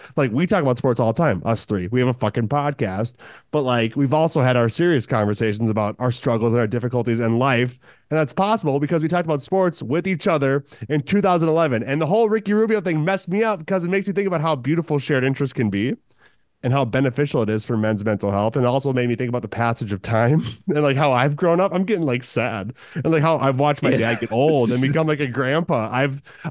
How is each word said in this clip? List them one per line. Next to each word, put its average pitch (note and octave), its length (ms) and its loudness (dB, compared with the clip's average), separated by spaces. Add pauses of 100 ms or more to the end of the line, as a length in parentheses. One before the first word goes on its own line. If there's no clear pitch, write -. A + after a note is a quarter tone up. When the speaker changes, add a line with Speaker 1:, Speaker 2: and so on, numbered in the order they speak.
(160)
Speaker 1:
Like, C3+ 160 0
we C#3+ 140 0
talk F#3 160 2
about C3 160 2
sports B2 220 0
all A2+ 120 2
the A2 60 -2
time, B2 280 2
us A2+ 200 -2
three. F2+ 220 -4
We B2 120 0
have B2 100 2
a B2 40 0
fucking A2 340 -2
podcast, A#2+ 680 -4 (340)
but, D3+ 120 0
like, A#2+ 340 0
we've C#3 180 0
also D#3+ 300 2
had B2+ 120 4
our A#2 140 2
serious D#3+ 380 0
conversations G#2+ 640 0
about G#2 260 -2
our B2+ 140 0
struggles A#2 420 0
and A#2+ 60 2
our A2+ 80 0
difficulties A#2 520 -2
in A#2 200 0
life. B2+ 400 0 (320)
And D#3 80 0
that's D3+ 140 -2
possible F#3+ 460 0
because D3+ 220 -2
we D#3+ 60 -2
talked F3 180 0
about D3+ 160 -2
sports F#3 400 -2
with C#3+ 240 -2
each F#3+ 220 -2
other C#3 360 2 (260)
in D3 120 0
two G3+ 200 0
thousand F3+ 280 2
eleven. D#3 320 2
And C3+ 180 -2
the D#3+ 60 0
whole G#3+ 240 2
Ricky G#3 240 -2
Rubio G#3+ 280 2
thing D#3 220 0
messed F#3 260 -2
me G3+ 140 0
up G#3 160 -2
because F3+ 260 -2
it F3 40 -2
makes G3 160 0
you G3+ 80 -4
think G3 140 0
about E3+ 140 -2
how D#3 140 0
beautiful D3 440 0
shared C3 240 0
interest C3+ 320 -2
can A2+ 140 0
be G#2 260 -2 (680)
and B2+ 100 0
how C#3 120 2
beneficial C3+ 560 0
it G#2 80 0
is G#2+ 160 -2
for A#2+ 120 -2
men's G#2+ 280 0
mental G#2 240 -2
health. G#2 260 0
And C3 100 2
it - 20 4
also C3+ 260 0
made B2 160 0
me A#2 60 -2
think B2 140 -4
about A#2+ 140 -4
the G#2+ 40 -8
passage A#2 460 -2
of F#2 80 -6
time A#2 420 2 (120)
<laughs> - 120 -18
and, D3+ 160 0
like, C#3 140 2
how D3 160 2
I've C#3+ 240 2
grown E3+ 240 2
up. F#3+ 120 0
I'm F#3 120 0
getting, F3+ 200 0
like, B2 200 -2
sad. A2 480 -4 (220)
And, D#3 160 -2
like, D#3+ 100 2
how D#3+ 160 2
I've C3 220 0
watched D3 220 2
my C3 100 2
Speaker 2:
Yeah. A#2 60 2
Speaker 1:
dad A2+ 220 0
get A#2 140 -6
old C3 380 4
and B2 100 2
Speaker 2:
<laughs> C3+ 60 2
Speaker 1:
become, D#3 200 2
like, D3 140 0
a C#3+ 60 -2
grandpa. C3 600 -2
I've, C3+ 320 -2 (300)